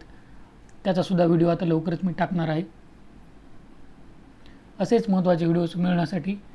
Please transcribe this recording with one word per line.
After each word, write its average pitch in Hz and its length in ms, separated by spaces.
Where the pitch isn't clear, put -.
त्याचासुद्धा 180 400
व्हिडिओ 170 240
आता 170 160
लवकरच 160 380
मी 180 100
टाकणार 165 360
आहे. 160 140
असेच 226 320
महत्त्वाचे 180 340
व्हिडिओज 170 320
मिळवण्यासाठी 175 600